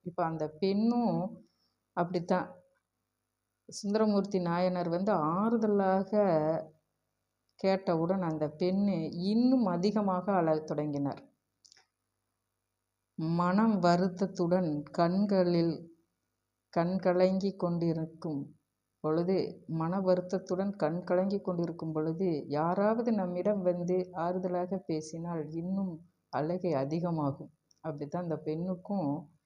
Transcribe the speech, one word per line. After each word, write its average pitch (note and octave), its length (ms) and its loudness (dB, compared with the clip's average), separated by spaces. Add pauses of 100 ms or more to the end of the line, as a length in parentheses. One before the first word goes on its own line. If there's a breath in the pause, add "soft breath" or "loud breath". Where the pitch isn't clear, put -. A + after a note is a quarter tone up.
இப்ப F3 240 -4
அந்த D#3 240 -4
பெண்ணும் G3+ 1000 0 (420)
அப்படித்தான். F3 640 -2 (1160)
சுந்தரமூர்த்தி G3+ 680 2
நாயனார் F3 500 0
வந்து F#3+ 220 0
ஆறுதலாக F#3+ 1600 2 (840)
கேட்டவுடன் F#3 640 0
அந்த D#3 360 -2
பெண்ணு F3+ 540 0
இன்னும் A3+ 540 2
அதிகமாக F#3 640 0
அழத் D#3+ 360 2
தொடங்கினார். C#3+ 640 -4 (1900 soft breath)
மனம் F3+ 640 2
வருத்தத்துடன் F3 1040 2
கண்களில் F3 1120 2 (720)
கண் F3+ 300 0
கலங்கி F#3+ 560 2
கொண்டிருக்கும் D#3+ 1040 -2 (400)
பொழுது, E3+ 680 0
மன D#3+ 320 -2
வருத்தத்துடன் F#3 760 0
கண் E3 280 -2
கலங்கி F#3+ 380 0
கொண்டிருக்கும் E3+ 500 -4
பொழுது, D#3+ 560 -2
யாராவது G3+ 640 0
நம்மிடம் F#3 500 0
வந்து F3+ 500 0
ஆறுதலாக F3+ 640 -4
பேசினால் E3 720 -6
இன்னும் F3 640 -6 (180)
அழுகை E3+ 440 -2
அதிகமாகும். D3 800 -2 (260)
அப்படித்தான் D3 440 -8
அந்த D#3+ 140 -4
பெண்ணுக்கும் F3 920 -4 (160)